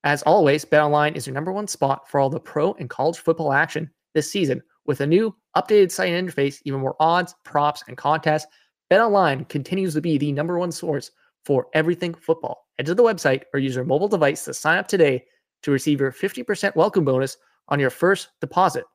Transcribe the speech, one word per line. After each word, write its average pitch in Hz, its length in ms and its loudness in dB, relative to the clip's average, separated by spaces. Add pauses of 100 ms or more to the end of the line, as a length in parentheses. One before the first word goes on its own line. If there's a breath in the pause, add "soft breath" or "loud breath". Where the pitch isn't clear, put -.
As 147 200 0
always, 151 420 4
BetOnline 147 500 2
is 139 120 -8
your 131 80 -10
number 160 180 -6
one 208 140 -6
spot - 420 -4
for 143 120 0
all 135 100 2
the - 100 -6
pro 160 380 -2
and 131 100 -12
college 156 300 -4
football 160 340 -2
action 156 380 -2 (240)
this 151 180 -2
season. 143 300 -2 (240)
With 143 160 -2
a 139 40 0
new 202 300 2 (180)
updated 196 360 4
site 185 200 -4
and 180 160 -2
interface, 139 380 -4
even 135 160 -6
more 131 200 -4
odds, 175 340 0 (100)
props, 147 420 -2
and 123 120 -16
contests, 151 480 0 (440 soft breath)
BetOnline 190 600 2
continues 180 420 -4
to 151 80 -2
be 160 160 -2
the 143 160 -2
number 165 260 -4
one 175 140 -4
source 151 380 -6 (340)
for 135 300 0
everything 170 400 0
football. - 520 -4 (120)
Head 139 80 -4
to 170 80 0
the 226 80 4
website 160 400 2 (100)
or 139 80 -2
use 131 140 -2
your 127 100 -4
mobile 151 240 0
device 156 360 2
to - 100 -10
sign 165 240 0
up 208 100 -6
today 143 360 2 (380)
to 143 80 -2
receive 139 300 2
your 135 120 0
fifty - 300 -6
percent 202 340 -4
welcome 185 280 2
bonus 131 320 0 (320)
on 143 120 0
your 135 100 2
first - 380 0 (120)
deposit. 156 440 0 (100)